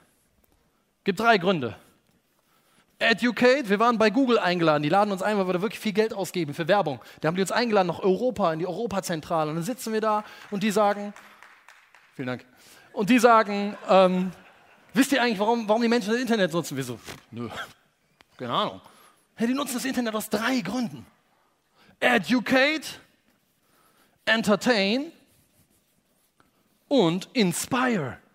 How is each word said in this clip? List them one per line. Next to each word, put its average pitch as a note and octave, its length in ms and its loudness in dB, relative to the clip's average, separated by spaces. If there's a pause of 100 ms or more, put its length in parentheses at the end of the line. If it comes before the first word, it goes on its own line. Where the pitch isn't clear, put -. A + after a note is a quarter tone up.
(1040)
Gibt F#3+ 140 -2
drei A3+ 180 4
Gründe. E3 400 -2 (1200)
Educate, A#3 720 2
wir G3 100 2
waren A#3 180 4
bei G#3+ 120 4
Google A#3+ 300 2
eingeladen, E3 440 2
die D3 60 0
laden G3+ 220 2
uns F#3+ 100 -4
ein, G#3 160 0
weil F#3+ 100 0
wir F#3 60 0
da F3 80 -2
wirklich A3+ 180 -6
viel G#3+ 140 -4
Geld G#3+ 200 0
ausgeben E3+ 400 -6
für D#3+ 140 -6
Werbung. E3+ 340 0 (200)
Da D3+ 60 0
haben E3+ 80 -2
die F#3+ 60 -2
uns F3+ 100 -4
eingeladen G#3 360 2
nach D#3+ 120 -6
Europa, G3 520 0
in D#3+ 80 -4
die F3+ 80 -6
Europazentrale. F3 840 -4
Und D#3 80 -6
dann E3 80 -6
sitzen A3 280 -8
wir A3 80 -2
da G#3+ 220 0 (280)
und G3 120 -4
die A3 80 0
sagen, G3+ 420 0 (1000)
vielen C3 120 -8
Dank, B2 180 -8 (480)
und G3 160 -2
die B3 100 6
sagen, G#3 580 4 (120)
ähm, F#3 420 4 (600)
„Wisst C4 180 2
ihr B3 100 2
eigentlich, A#3 180 0
warum, A3 280 0
warum A3 140 2
die A#3 80 2
Menschen A3+ 240 0
das B3 80 -2
Internet F#3+ 320 0
nutzen?“ D#3 240 -4
Wir C3+ 80 -4
so, A#2+ 120 -10 (340)
„Nö, A#2 180 -10 (880)
keine B2 160 -8
Ahnung.“ C#3+ 260 -4 (560)
Hey, A#3 120 -2
die B3+ 60 0
nutzen C#4+ 200 -4
das A#3 100 -6
Internet B3 320 -4
aus G#3+ 140 -8
drei B3 320 -2
Gründen. F3 440 -6 (920)
Educate, B3 880 2 (1400)
entertain A3 880 0 (1800)
und F#3 460 2
inspire. G#3 840 -2 (180)